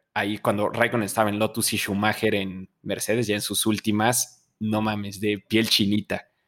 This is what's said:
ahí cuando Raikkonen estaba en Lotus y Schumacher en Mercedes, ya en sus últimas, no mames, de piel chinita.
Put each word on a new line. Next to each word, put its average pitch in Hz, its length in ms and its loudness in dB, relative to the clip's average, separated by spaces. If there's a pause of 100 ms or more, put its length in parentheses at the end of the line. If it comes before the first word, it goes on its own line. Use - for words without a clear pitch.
(140)
ahí 104 240 -2
cuando 104 320 0
Raikkonen 117 360 2
estaba 107 240 2
en 101 80 0
Lotus 110 360 0
y 104 40 0
Schumacher 104 580 0
en 95 340 -6 (120)
Mercedes, 104 460 -2
ya 104 80 0
en 104 60 -2
sus - 240 -2
últimas, 107 840 0 (100)
no 107 220 0
mames, 101 380 -4
de 104 300 0
piel 110 200 4
chinita. 101 600 0 (180)